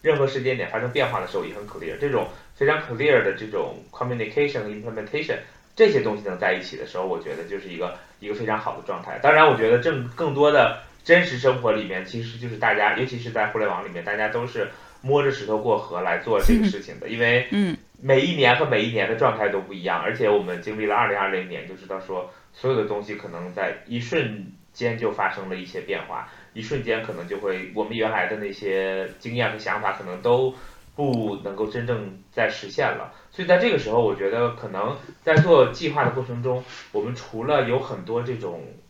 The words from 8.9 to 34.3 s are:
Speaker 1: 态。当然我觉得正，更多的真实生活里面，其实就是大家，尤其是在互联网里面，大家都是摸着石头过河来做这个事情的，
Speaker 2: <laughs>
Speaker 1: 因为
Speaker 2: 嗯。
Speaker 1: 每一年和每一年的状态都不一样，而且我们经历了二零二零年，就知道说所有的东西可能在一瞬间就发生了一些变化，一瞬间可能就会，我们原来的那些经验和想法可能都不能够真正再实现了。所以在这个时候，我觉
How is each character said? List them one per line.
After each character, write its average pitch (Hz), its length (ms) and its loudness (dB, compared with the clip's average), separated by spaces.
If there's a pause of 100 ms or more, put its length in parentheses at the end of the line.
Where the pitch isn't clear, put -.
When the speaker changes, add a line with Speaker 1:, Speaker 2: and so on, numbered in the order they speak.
Speaker 1:
态。 92 180 -10
当 143 120 6
然 151 160 8
我 127 80 6
觉 110 120 2
得 120 100 6
正， 131 320 -2
更 151 220 -2
多 147 200 6
的 131 300 4 (200)
真 175 220 6
实 123 140 -4
生 123 220 4
活 110 120 2
里 107 120 0
面， 92 200 -6
其 117 180 -8
实 - 160 -10
就 120 100 -8
是 110 80 -8
大 110 180 2
家， 107 220 2
尤 123 80 0
其 123 140 -6
是 117 120 -8
在 110 180 0
互 113 100 -4
联 104 100 2
网 90 160 -4
里 - 40 -10
面， 87 160 -10
大 104 100 -4
家 107 140 0
都 120 180 -2
是 113 220 -4 (320)
摸 143 220 2
着 139 80 4
石 101 160 -6
头 107 120 0
过 107 200 2
河 87 220 -6
来 87 180 0
做 104 220 0
这 - 180 6
个 220 60 4
事 101 160 0
情 - 200 -14
的， - 80 -10
Speaker 2:
<laughs> - 20 -8
Speaker 1:
因 113 80 -4
为 120 320 4
Speaker 2:
嗯。 190 260 2 (240)
Speaker 1:
每 135 200 6
一 170 160 0
年 123 180 6
和 156 100 2
每 117 200 2
一 117 80 -2
年 98 160 0
的 113 80 0
状 117 200 2
态 107 120 0
都 101 120 0
不 95 140 -14
一 87 80 -12
样， 87 180 -2
而 92 140 -2
且 110 160 2
我 104 80 6
们 90 240 -4
经 107 180 -8
历 104 60 -2
了 101 80 2
二 113 140 4
零 101 100 0
二 98 140 0
零 90 160 -4
年， 82 180 -10
就 95 80 -14
知 95 100 -18
道 95 140 -8
说 92 340 -8 (200)
所 - 180 -2
有 127 60 2
的 107 80 2
东 104 180 -4
西 104 140 -8
可 104 100 -14
能 87 260 -10
在 95 260 -4 (100)
一 120 100 -4
瞬 113 540 -4 (200)
间 117 240 -2
就 113 140 0
发 98 180 0
生 95 200 -6
了 92 80 -6
一 92 100 -12
些 92 140 -10
变 90 260 -4
化， - 220 -10 (240)
一 110 100 -10
瞬 123 220 -4
间 113 180 0
可 107 100 -8
能 87 140 -10
就 98 120 -6
会， 92 360 -4
我 107 80 -2
们 110 140 -4
原 110 120 2
来 98 200 0
的 107 80 -4
那 101 160 -6
些 95 680 -2
经 117 160 -10
验 117 160 0
和 110 80 -10
想 104 240 -4
法 98 120 0
可 95 100 -12
能 92 180 -10
都 127 320 2 (400)
不 113 480 -2
能 98 140 -8
够 107 100 -2
真 117 220 -6
正 101 320 -4 (100)
再 113 180 0
实 - 220 -8
现 139 160 0
了。 - 260 -4 (200)
所 185 120 -6
以 175 40 -4
在 180 100 8
这 233 100 4
个 143 120 4
时 113 100 -4
候， 117 100 4
我 104 140 4
觉 98 160 0